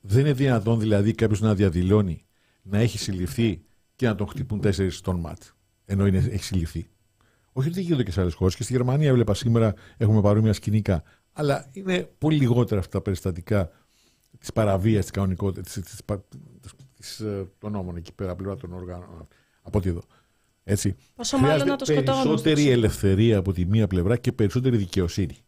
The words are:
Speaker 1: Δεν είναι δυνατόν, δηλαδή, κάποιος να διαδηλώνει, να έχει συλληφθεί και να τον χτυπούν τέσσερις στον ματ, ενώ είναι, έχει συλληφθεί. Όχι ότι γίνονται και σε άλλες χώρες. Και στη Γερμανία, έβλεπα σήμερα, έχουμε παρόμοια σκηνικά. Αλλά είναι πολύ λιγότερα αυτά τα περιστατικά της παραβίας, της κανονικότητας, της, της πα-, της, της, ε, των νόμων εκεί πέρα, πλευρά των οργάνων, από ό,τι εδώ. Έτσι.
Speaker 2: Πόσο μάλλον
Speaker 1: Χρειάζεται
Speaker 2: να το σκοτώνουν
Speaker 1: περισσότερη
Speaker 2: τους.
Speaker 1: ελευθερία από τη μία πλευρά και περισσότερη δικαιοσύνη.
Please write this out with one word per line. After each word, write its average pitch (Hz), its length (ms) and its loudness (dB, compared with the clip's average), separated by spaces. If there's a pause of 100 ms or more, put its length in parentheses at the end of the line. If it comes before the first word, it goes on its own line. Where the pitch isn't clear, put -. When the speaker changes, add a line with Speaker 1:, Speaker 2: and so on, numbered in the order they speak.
Speaker 1:
Δεν 104 200 2
είναι 147 120 2
δυνατόν, 117 460 2
δηλαδή, 107 360 2
κάποιος 107 260 0
να 110 140 2
διαδηλώνει, 92 720 2 (380)
να 98 160 -4
έχει 110 200 0
συλληφθεί 95 680 -4 (320)
και 127 100 -2
να 110 80 2
τον 98 140 -4
χτυπούν 131 320 -6
τέσσερις 95 360 0
στον 90 240 -4
ματ, 80 220 -10 (420)
ενώ 98 220 0
είναι, 95 120 4
έχει - 260 -2
συλληφθεί. 82 460 -4 (640)
Όχι 131 160 -4
ότι 175 120 -6
γίνονται 170 220 0
και 101 80 -2
σε 98 100 -2
άλλες 87 140 0
χώρες. 95 220 0
Και - 60 -10
στη - 100 -6
Γερμανία, 127 360 2
έβλεπα 117 260 4
σήμερα, 113 400 2 (220)
έχουμε 107 240 4
παρόμοια 104 320 4
σκηνικά. 101 500 0 (300)
Αλλά 139 400 -4
είναι 185 460 -4
πολύ 156 180 2
λιγότερα 117 440 2
αυτά - 180 -8
τα - 40 0
περιστατικά 92 680 -2 (680)
της - 140 -16
παραβίας, 104 500 2
της - 80 -6
κανονικότητας, 95 600 -4
της, 98 100 -10
της - 220 -18
πα-, 98 200 -8 (360)
της, - 100 -20 (260)
της, - 240 -18
ε, 101 280 -6 (100)
των 104 140 -10
νόμων 90 240 -8
εκεί 85 160 -14
πέρα, 90 240 -8
πλευρά 95 200 -8
των 87 160 -14
οργάνων, 90 540 -14 (360)
από 104 160 -2
ό,τι 92 100 0
εδώ. 87 140 -4 (680)
Έτσι. 98 280 0 (180)
Speaker 2:
Πόσο 247 220 -6
μάλλον 254 140 4
Speaker 1:
Χρειάζεται 156 200 2
Speaker 2:
να 277 60 -2
το 269 80 -8
σκοτώνουν 262 380 2
Speaker 1:
περισσότερη 160 400 2
Speaker 2:
τους. 139 100 4
Speaker 1:
ελευθερία 107 680 4
από 95 140 -2
τη 90 140 0
μία 107 200 2
πλευρά 92 300 0
και 123 160 -2
περισσότερη 120 440 0
δικαιοσύνη. 92 600 -2 (120)